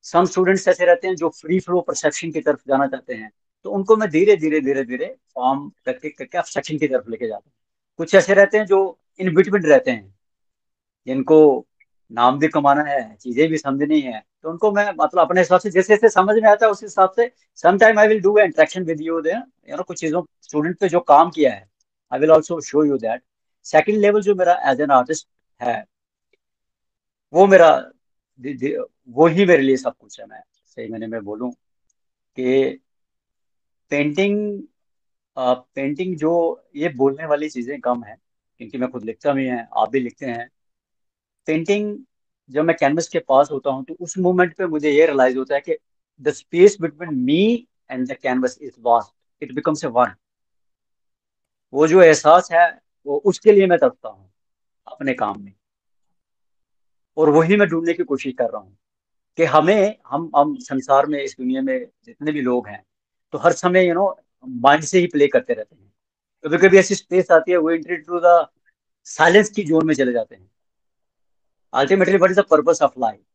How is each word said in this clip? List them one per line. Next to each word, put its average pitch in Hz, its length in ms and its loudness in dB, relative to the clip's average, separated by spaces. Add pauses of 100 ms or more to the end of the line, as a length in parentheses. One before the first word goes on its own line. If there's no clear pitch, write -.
Some 175 240 0
students 185 380 0
ऐसे 180 160 0
रहते 175 240 2
हैं 185 80 -4
जो 160 120 -4
free 165 320 -4
flow 180 200 -2
perception 165 500 -6
की 156 100 -8
तरफ 147 280 -4
जाना 139 180 0
चाहते 135 280 -10
हैं, 110 180 -16 (320)
तो 196 60 -12
उनको 202 260 2
मैं 214 140 -4
धीरे, 190 260 2
धीरे, 156 240 -2
धीरे, 135 240 -4
धीरे 127 320 -10 (180)
form 135 380 -4 (140)
करके, 131 240 -10
करके 143 280 -12
abstraction - 400 -8
की 147 100 -4
तरफ 127 200 -4
लेके 117 180 -10
जाता 104 200 -10
हूँ। - 60 -20 (440)
कुछ 165 180 -6
ऐसे 190 200 4
रहते 196 240 4
हैं 214 80 0
जो 190 320 0 (240)
in 185 60 -2
between 185 360 0
रहते 139 260 4
हैं, 104 280 -10 (880)
जिनको 135 600 4 (460)
नाम 123 260 2
भी 151 100 0
कमाना 147 340 0
है, 135 340 -6
चीजें 127 320 -2
भी 156 100 -4
समझनी 147 420 -2
है, 123 240 -12 (180)
तो 160 80 -10
उनको 202 220 -2
मैं, 208 120 -2
मतलब, 180 340 -4
अपने 175 220 2
हिसाब 175 200 2
से 214 100 -8
जैसे 185 240 2
जैसे 214 140 4
समझ 214 340 2
में 220 80 6
आता 208 160 4
है, 214 60 2
उस 196 100 -8
हिसाब 190 280 0
से 233 220 -2 (260)
sometime 202 360 4
I 214 140 4
will 214 140 0
do 196 100 2
an 208 140 4
interaction 160 420 0
with 160 120 -6
you 165 140 -6
there, 165 260 -4
you - 320 -20
know, 165 120 -10
कुछ - 160 -14
चीजों, 165 220 -4 (200)
student 156 360 -6
पे 196 100 -2
जो 170 120 0
काम 156 300 6
किया 147 220 0
है, 95 160 -18 (460)
I 135 40 -6
will 156 180 4
also 160 200 -2
show 151 300 -2
you 139 100 -2
that। 113 220 -6 (460)
Second 208 320 0
level 208 260 2
जो 202 120 0
मेरा 180 320 0
as 135 140 0
an 147 100 -2
artist 135 360 0 (360)
है, 113 220 -6 (1500)
वो 175 140 6
मेरा 165 440 6 (500)
दि-, 127 200 -12
दि-, 139 240 -6 (240)
वो 131 180 4
ही 170 200 2
मेरे 170 160 4
लिए 135 140 2
सब 127 200 -8
कुछ - 240 -20
है। 110 60 -20
मैं 110 160 -20 (220)
सही 113 240 -16
मैंने 110 180 -12
में 110 180 -12
बोलूँ 110 280 -12 (840)
कि 131 440 -2 (1120)
painting, 196 720 -4 (760)
अ, 127 180 -2
painting 143 600 -8
जो, 165 480 -2 (120)
ये 151 120 -4
बोलने 139 380 -2
वाली 147 220 -2
चीजें 131 320 -10
कम 123 240 -4
है, 107 120 -20 (420)
क्योंकि 117 200 -16
मैं 123 120 -6
खुद 123 140 -14
लिखता 113 280 -6
भी 135 140 -4
है, 120 300 -8
आप 110 140 -2
भी 135 100 -2
लिखते 123 260 -12
हैं। 120 240 -12 (960)
Painting 202 520 -4 (520)
जब 143 140 -2
मैं 165 160 0
canvas 151 280 -2
के 131 100 -6
पास 135 320 2
होता 143 200 -6
हूँ, 135 140 -8
तो 160 160 -16
उस 175 180 -12
moment 180 380 0
पे 190 100 -6
मुझे 151 240 -4
ये 147 160 4
realize 131 300 0
होता 131 180 -6
है 143 60 -2
कि 160 180 -8 (440)
the 135 120 -4
space 185 460 2
between 160 320 -8
me 156 460 0 (380)
and 127 140 -6
the 131 60 -10 (100)
canvas 127 320 -2
is 120 280 -20
vast, 117 200 0 (380)
it 135 80 -16
becomes 147 380 -6
a 113 60 -6
one। 120 140 0 (1600)
वो 147 140 2
जो 175 160 6
एहसास 160 500 6
है, 170 280 2 (260)
वो 143 120 -4
उसके 202 340 2
लिए 196 140 6
मैं 175 120 2
तड़पता 123 300 -2
हूँ 98 220 -20 (560)
अपने 135 280 -8
काम 104 280 -6
में, 98 100 -20 (1600)
और 156 140 2
वही 165 260 4
मैं 202 120 2
ढूंढने 165 260 -4
की 175 100 -6
कोशिश 135 340 -8
कर 120 60 -4
रहा 107 140 -8
हूँ 98 200 -20 (580)
कि 165 80 0
हमें, 190 640 2
हम, 302 300 -8
हम 147 200 0
संसार 135 500 -2
में, 147 160 -6
इस 139 160 -12
दुनिया 131 240 -6
में 131 240 -6 (180)
जितने 147 280 -10
भी 147 80 -6
लोग 123 280 -4
हैं, 101 180 -20 (460)
तो 151 60 -10
हर 165 140 2
समय, 180 360 0
you 170 100 -2
know, 190 160 -2 (340)
mind 135 340 2
से 170 160 -2
ही 175 80 2
play 143 220 0
करते 123 260 -2
रहते 107 220 -12
हैं। - 160 -20 (520)
कभी-कभी 175 340 4
ऐसी 190 160 2
space 180 360 -4
आती 165 200 4
है, 180 60 2
वो 165 160 0
entry 165 240 -6 (140)
to 175 120 -4
the 175 240 4 (720)
silence 180 300 4
की 208 140 -6
जोन 160 240 0
में 156 80 0
चले 131 180 -2
जाते 117 220 -6
हैं। - 160 -20 (1300)
Ultimately, 185 380 2
what 180 160 2
is 185 80 2
the 196 140 0
purpose 156 300 2
of 139 80 2
life? 113 340 -8 (100)